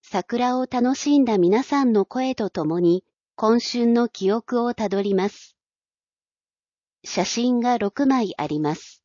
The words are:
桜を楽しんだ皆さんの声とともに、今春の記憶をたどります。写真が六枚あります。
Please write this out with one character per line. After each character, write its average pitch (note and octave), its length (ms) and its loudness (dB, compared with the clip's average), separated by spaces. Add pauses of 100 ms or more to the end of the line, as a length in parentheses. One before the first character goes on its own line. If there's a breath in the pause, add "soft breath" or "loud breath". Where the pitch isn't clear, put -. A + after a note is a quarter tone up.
桜 B3 560 -4
を B3+ 120 -2
楽 B3+ 260 0
し D4 220 2
ん C4+ 80 6
だ A3 120 0
皆 F#3+ 260 4
さ C#4+ 200 0
ん A#3+ 100 4
の G3 120 2
声 C4 300 -4
と G3+ 140 -4
と E3 160 -4
も E3 140 -2
に、 F3 240 2 (320)
今 A3+ 240 2
春 A#3+ 280 -2
の A#3 220 2
記 F#3+ 220 -2
憶 A#3 320 -2
を A#3+ 100 -2
た G#3+ 160 -4
ど G3 120 -2
り G3 140 -2
ま F#3+ 140 0
す。 - 260 -18 (1500)
写 - 200 -4
真 A#3+ 360 -2
が A#3+ 180 0
六 G#3 280 -2
枚 B3+ 320 0
あ D3+ 80 -6
り D3+ 140 -4
ま D3+ 160 -2
す。 - 280 -20